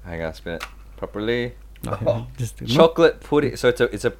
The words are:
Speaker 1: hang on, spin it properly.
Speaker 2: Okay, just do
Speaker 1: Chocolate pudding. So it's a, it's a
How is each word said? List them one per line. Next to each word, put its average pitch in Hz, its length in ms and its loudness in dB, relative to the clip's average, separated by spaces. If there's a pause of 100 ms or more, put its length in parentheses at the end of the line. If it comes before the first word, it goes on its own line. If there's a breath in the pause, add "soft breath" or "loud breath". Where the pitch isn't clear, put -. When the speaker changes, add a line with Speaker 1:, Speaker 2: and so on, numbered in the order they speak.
Speaker 1:
hang 85 200 -8
on, 80 100 -4
spin - 220 -10
it 78 80 -8 (340)
properly. 120 560 -4 (340)
Speaker 2:
Okay, 113 380 -2 (120)
just 117 200 -8
do 123 80 -12
Speaker 1:
Chocolate 160 560 4
pudding. 143 360 0
So 127 120 4
it's 120 120 -2
a, 120 40 6
it's 104 200 -6
a 113 140 0